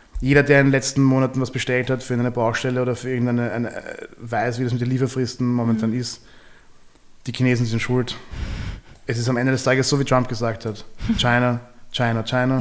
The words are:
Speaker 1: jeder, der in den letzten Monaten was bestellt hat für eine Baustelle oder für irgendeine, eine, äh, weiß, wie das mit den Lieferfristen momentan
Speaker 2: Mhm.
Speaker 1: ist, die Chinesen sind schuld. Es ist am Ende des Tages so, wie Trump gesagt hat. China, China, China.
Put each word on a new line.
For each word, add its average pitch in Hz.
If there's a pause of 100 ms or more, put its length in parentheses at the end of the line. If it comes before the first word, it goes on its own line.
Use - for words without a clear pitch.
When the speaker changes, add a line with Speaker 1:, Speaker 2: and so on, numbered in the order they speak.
(200)
Speaker 1:
jeder, 139
der 139
in 135
den 135
letzten 135
Monaten 131
was 123
bestellt 123
hat 131
für -
eine 123
Baustelle 123
oder 123
für 127
irgendeine, 120
eine, 117
äh, - (120)
weiß, 117
wie 131
das 120
mit 120
den 123
Lieferfristen 127
momentan 113
Speaker 2:
Mhm. 123
Speaker 1:
ist, - (1040)
die 127
Chinesen 123
sind 113
schuld. 123 (920)
Es 120
ist 120
am 131
Ende 131
des 123
Tages 131
so, 147
wie 139
Trump 127
gesagt 113
hat. 107 (320)
China, 123 (320)
China, 117
China. 131